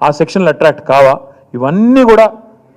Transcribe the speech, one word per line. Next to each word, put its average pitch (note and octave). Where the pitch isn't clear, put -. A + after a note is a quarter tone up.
ఆ C#3+
సెక్షన్లు E3
అట్రాక్ట్ D3+
కావా, C3+
ఇవన్నీ G3+
కూడా A3